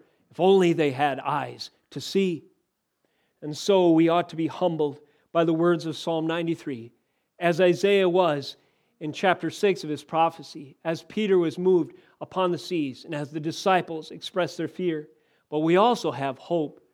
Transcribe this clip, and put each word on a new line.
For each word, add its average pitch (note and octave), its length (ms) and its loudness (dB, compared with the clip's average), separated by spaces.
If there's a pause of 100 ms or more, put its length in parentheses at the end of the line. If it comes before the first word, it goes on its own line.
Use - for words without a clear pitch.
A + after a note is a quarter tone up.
(300)
if - 80 -14
only F3+ 340 4
they D3+ 180 0
had C3+ 300 -2
eyes C3 500 -6 (200)
to C#3+ 100 -12
see." F#3 440 -2 (960)
And D3+ 160 -10
so F#3 340 4
we E3 180 6
ought E3+ 220 0
to D#3+ 60 -14
be D#3+ 120 -2
humbled D#3 520 -4 (320)
by E3 120 2
the E3 100 2
words E3 320 2
of D3+ 100 -6
Psalm D#3+ 300 -4
ninety-three, D#3+ 680 -6 (460)
as F3 220 0
Isaiah F#3+ 480 4
was E3 480 0 (420)
in D3+ 140 -8
chapter F3+ 360 0
six F#3+ 360 0
of D3+ 60 -6
his C#3+ 120 -8
prophecy, D#3+ 840 -4
as E3 200 -4
Peter G3 340 2
was E3 180 0
moved F3+ 380 2 (260)
upon F3+ 300 -2
the E3+ 80 -2
seas, C#3+ 460 -6
and D#3+ 100 -10
as D3 160 -6
the D#3 80 -10
disciples E3 720 -2
expressed - 460 -6
their E3 100 -6
fear. D#3 420 -4 (420)
But D3+ 100 -4
we E3 160 4
also A3 340 2
have C3+ 280 -6
hope D#3+ 420 -6 (140)